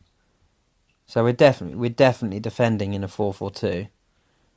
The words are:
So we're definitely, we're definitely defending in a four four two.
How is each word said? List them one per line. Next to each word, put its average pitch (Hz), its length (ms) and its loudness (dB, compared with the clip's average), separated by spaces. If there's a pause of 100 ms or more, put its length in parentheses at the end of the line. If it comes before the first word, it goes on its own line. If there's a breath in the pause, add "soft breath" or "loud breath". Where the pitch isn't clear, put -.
(1080)
So 117 180 0
we're 120 80 2
definitely, 120 440 4
we're 120 140 -2
definitely 117 480 2
defending 107 560 -2
in 98 80 -6
a 95 60 -8
four 101 260 -4
four 98 160 -8
two. 95 380 -6 (680)